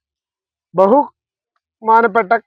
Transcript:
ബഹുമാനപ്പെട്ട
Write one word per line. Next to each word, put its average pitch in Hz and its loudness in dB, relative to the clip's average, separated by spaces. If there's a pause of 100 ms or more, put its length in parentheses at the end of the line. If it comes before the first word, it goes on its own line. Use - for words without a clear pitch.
(760)
ബഹുമാനപ്പെട്ട 220 -2 (140)